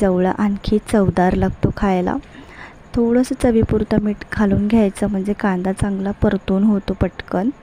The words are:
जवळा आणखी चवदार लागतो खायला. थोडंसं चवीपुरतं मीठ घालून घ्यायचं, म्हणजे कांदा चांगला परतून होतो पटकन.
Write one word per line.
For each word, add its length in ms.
जवळा 360
आणखी 400
चवदार 420
लागतो 440
खायला. 380
थोडंसं 500
चवीपुरतं 580
मीठ 140
घालून 340
घ्यायचं, 400
म्हणजे 260
कांदा 380
चांगला 400
परतून 520
होतो 300
पटकन. 560